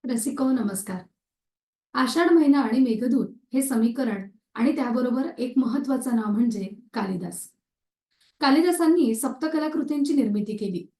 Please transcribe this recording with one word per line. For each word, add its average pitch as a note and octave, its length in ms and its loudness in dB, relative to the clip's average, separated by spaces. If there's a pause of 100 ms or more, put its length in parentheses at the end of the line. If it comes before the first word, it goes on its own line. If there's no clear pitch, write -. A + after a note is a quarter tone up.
रसिको, C4 420 -2
नमस्कार. G3 460 -4 (960)
आषाढ C#4+ 380 2
महिना C#4+ 300 6
आणि A#3 180 2
मेघदूत A#3 480 2 (260)
हे C4 80 2
समीकरण A3+ 640 -2 (280)
आणि B3 200 2
त्याबरोबर B3 520 -2 (100)
एक B3 200 -6
महत्वाचं B3+ 580 -2
नाव G#3+ 160 -2
म्हणजे G#3 380 -2 (240)
कालिदास. F3+ 560 -8 (920)
कालिदासांनी D#4+ 760 4
सप्तकला D#4 540 -4
कृतींची D4 440 -2
निर्मिती G#3+ 440 0
केली. F#3 280 -6 (140)